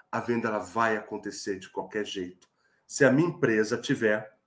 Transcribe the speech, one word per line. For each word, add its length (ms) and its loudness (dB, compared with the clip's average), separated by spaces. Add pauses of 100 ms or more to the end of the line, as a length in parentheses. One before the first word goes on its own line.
(120)
a 80 -2
venda 260 -2
ela 140 0
vai 360 -2
acontecer 600 -8
de 100 -16
qualquer 380 -6
jeito. 420 -10 (380)
Se 180 2
a 60 10
minha 180 4
empresa 480 2
tiver 720 -2